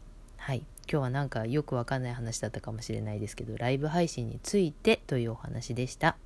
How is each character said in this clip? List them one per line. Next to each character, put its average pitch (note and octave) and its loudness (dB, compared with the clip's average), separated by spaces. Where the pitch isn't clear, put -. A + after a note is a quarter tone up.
は - -4
い。 A2+ 0
今 - -2
日 C3+ 2
は B2 2
な C#3 2
ん C3 -2
か A2+ 0
よ D3 2
く - -4
わ A#2+ 2
か C3+ 0
ん B2+ 0
な B2 -2
い A#2+ -4
話 A#2 -4
だ G#2+ -2
っ - -14
た - -6
か A#2 -8
も A2 -6
し A2+ -4
れ G#2+ -2
な G#2+ -2
い G#2 -2
で G#2 -2
す - -8
け A#2 -6
ど、 A2 -6
ラ A#2+ 2
イ C#3 4
ブ D3+ 0
配 E3+ 4
信 A#2 -2
に - -6
つ - 2
い D#3+ 4
て - 4
と C3+ 2
い A#2 2
う A2+ -2
お A2+ -4
話 A#2 -6
で B2 0
し - -8
た。 E3 4